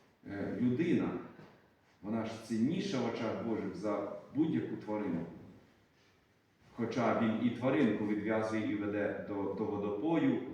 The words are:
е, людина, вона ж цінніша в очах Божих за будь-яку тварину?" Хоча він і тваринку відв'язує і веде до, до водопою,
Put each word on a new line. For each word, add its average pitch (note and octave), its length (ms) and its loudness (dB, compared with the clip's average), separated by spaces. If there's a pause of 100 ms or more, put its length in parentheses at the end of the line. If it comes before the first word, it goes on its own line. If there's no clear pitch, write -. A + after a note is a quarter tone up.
(260)
е, G2 340 -4
людина, B2 500 4 (920)
вона A2 220 -2
ж A2 60 -4 (140)
цінніша C3 540 0
в A2+ 160 0
очах G#2+ 320 -2
Божих F#2+ 300 -2
за G2+ 360 -2 (220)
будь-яку B2+ 420 2
тварину?" F#2 500 -2 (1500)
Хоча A2+ 480 2
він A2 260 2
і A#2 40 4
тваринку A#2 560 2
відв'язує G#2+ 640 0
і - 20 0
веде G2+ 540 -2
до, G2+ 60 -6
до G2+ 300 -2
водопою, G#2 720 2 (160)